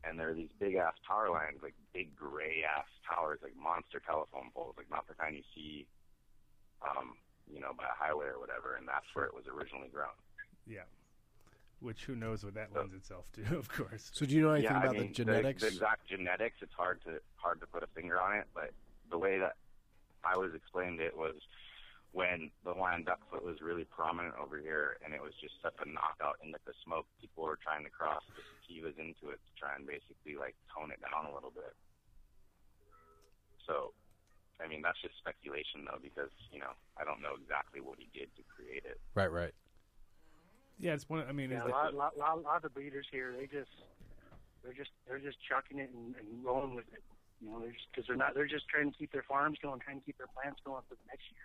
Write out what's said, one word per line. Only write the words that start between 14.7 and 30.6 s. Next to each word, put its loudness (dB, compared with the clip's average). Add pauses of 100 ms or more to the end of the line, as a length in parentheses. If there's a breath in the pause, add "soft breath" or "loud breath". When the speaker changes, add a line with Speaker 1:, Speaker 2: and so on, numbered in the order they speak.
Speaker 1:
Yeah, 8
I 8
Speaker 3:
about 8
the 4
Speaker 1:
mean, 0
Speaker 3:
genetics? 6
Speaker 1:
the, 8
the 0
exact 4
genetics, 2
it's -10
hard 4
to, -4 (160)
hard 0
to -10
put -4
a -6
finger 0
on 4
it, 0
but -4 (380)
the 0
way 6
that 4 (680)
I 6
was 2
explained 0
it 0
was 0 (800 loud breath)
when 2 (140)
the 0
Hawaiian 2
duckfoot -2
was -6
really -2
prominent 0
over -6
here, 2
and -8
it -6
was -10 (100)
just -12
such 0 (100)
a -6
knockout 0
in -10
the -10 (260)
smoke, -2 (120)
people -8
were 0
trying -4
to -12
cross 0 (140)
the -16 (240)
sativas -8
into -8
it -12
to -20
try -4
and -10
basically, -10
like, -6 (160)